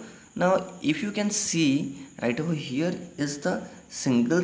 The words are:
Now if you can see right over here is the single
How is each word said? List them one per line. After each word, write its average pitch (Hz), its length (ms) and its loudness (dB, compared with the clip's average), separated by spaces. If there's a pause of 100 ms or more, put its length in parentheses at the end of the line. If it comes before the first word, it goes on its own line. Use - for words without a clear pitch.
(420)
Now 180 100 6 (300)
if - 220 0
you 208 80 -2
can 208 180 -2
see 165 420 2 (500)
right 120 180 0
over 165 140 -2
here 143 400 -2 (240)
is 143 280 -2
the 185 80 2 (360)
single 135 540 2